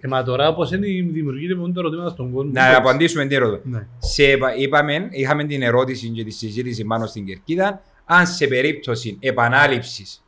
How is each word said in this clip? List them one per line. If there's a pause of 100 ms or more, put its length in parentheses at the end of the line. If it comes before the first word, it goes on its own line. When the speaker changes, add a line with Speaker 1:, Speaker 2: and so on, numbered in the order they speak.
Speaker 1:
Ε,
μα
τώρα
πώς
είναι, (260)
δημιουργείται
μόνο
το
ερώτημα
στον
κόσμο.
Speaker 2:
Να
απαντήσουμε
την
ερώτηση.
Speaker 1:
Ναι. (120)
Speaker 2:
Σε,
είπα-,
είπαμε,
είχαμε
την
ερώτηση
και
τη
συζήτηση
πάνω
στην
Κερκίδα, (220)
αν
σε
περίπτωση
επανάληψης